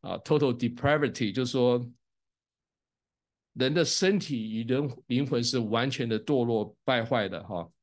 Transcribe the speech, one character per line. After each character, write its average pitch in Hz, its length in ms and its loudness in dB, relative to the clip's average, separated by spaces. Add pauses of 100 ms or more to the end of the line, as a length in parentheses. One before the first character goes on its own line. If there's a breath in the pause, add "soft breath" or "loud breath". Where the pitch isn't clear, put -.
啊， 90 240 -8
total 143 260 2
depravity， 120 800 0
就 127 140 -2
是 120 60 -6
说 123 360 2 (1700)
人 131 180 2
的 160 140 4
身 196 320 2
体 113 340 -4
与 113 120 -4
人-， 127 260 0 (160)
灵 123 180 2
魂 127 200 0
是 123 160 0
完 117 320 0
全 120 180 -4
的 110 100 0
堕 127 240 2
落 113 400 0
败 123 220 2
坏 117 240 0
的 85 140 -8
哈。 87 280 -8 (120)